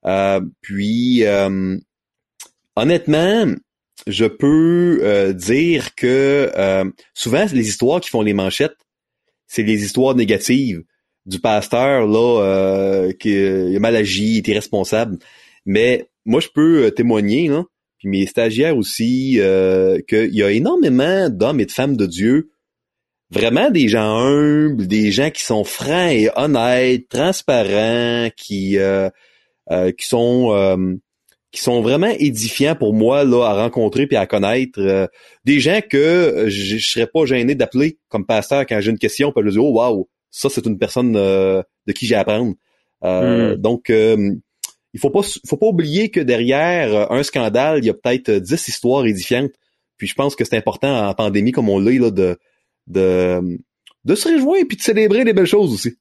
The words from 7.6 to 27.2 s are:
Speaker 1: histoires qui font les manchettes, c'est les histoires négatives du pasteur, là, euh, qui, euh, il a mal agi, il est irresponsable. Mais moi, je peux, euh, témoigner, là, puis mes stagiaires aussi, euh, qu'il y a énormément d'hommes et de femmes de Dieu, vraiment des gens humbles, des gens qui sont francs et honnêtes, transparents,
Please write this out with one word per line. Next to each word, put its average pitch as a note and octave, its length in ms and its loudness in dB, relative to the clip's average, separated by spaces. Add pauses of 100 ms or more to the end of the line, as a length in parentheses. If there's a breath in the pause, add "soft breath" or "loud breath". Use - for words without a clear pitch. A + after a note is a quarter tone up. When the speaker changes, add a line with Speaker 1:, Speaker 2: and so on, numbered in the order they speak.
Speaker 1:
histoires C3+ 320 0
qui - 80 -12
font A#2 120 -2
les G#2+ 120 0
manchettes, G2 440 -2 (720)
c'est - 160 -4
les G#2+ 200 0
histoires B2+ 320 0
négatives A2 680 0 (420)
du F#2+ 140 -10
pasteur, A#2 680 0
là, A2+ 340 2
euh, F#2+ 720 0
qui, G#2 240 -2
euh, F#2+ 340 0
il F#2+ 60 0
a G2+ 40 0
mal A2+ 160 2
agi, G#2 380 0
il A2+ 40 2
est F#2+ 100 -2
irresponsable. G#2+ 680 -2 (480 soft breath)
Mais A2+ 440 0 (160)
moi, A#2 140 2
je - 140 -4
peux, D#3 320 4
euh, G#2 60 4
témoigner, A#2 580 0
là, D3+ 140 -2 (340)
puis - 100 -10
mes G2 180 0
stagiaires A#2+ 520 0
aussi, B2 600 -2
euh, F#2+ 680 2
qu'il A2 260 0
y G#2 100 2
a G2+ 80 2
énormément F3 800 2
d'hommes A#2 300 0
et G#2 60 0
de - 60 -14
femmes C3+ 260 -2
de G#2 80 0
Dieu, A2 460 0 (800)
vraiment B2 380 0
des D#3+ 200 2
gens G#2+ 280 0
humbles, D3 680 2
des G#2 240 2
gens C3+ 180 0
qui - 140 -10
sont G#2+ 220 -2
francs E3+ 460 -2
et A2+ 240 2
honnêtes, B2+ 760 0
transparents, A#2+ 1300 0